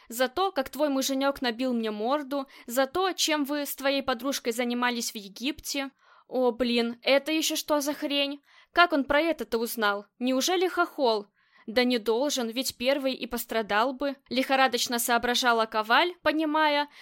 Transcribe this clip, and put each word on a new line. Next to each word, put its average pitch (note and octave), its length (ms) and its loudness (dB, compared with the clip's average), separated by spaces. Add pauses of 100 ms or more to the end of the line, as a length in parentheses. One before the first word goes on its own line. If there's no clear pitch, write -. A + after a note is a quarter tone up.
за B3 200 0
то, F#4+ 240 0
как C4+ 180 -2
твой D4 180 0
муженек C4+ 540 0
набил B3 300 0
мне A3+ 180 -2
морду, C4+ 560 -2 (200)
за B3+ 200 0
то, F4+ 260 0
чем D4+ 320 0
вы C#4+ 220 -2
с - 80 -8
твоей C#4 280 0
подружкой B3+ 500 -2
занимались A#3+ 580 -2
в - 60 -12
Египте". B3 720 -8 (380)
"О, B3 240 2
блин, A#3+ 500 0
это C#4 300 2
еще D#4 240 0
что D4 240 0
за C#4+ 120 -2
хрень? C#4+ 480 -4 (320)
Как F4 200 4
он C#4+ 100 2
про C#4 180 2
это-то D#4 380 -2
узнал? G#3 480 -2 (140)
Неужели C4+ 480 0
хохол?" C4+ 580 0 (400)
"Да A3+ 160 2
не B3 160 2
должен, A#3 520 0
ведь B3 260 -4
первый C4 380 0
и - 120 -10
пострадал A3+ 680 -2
бы", C4+ 200 -4 (140)
лихорадочно B3+ 720 0
соображала A#3+ 680 2
Коваль, A#3+ 560 2
понимая, D4+ 680 2 (140)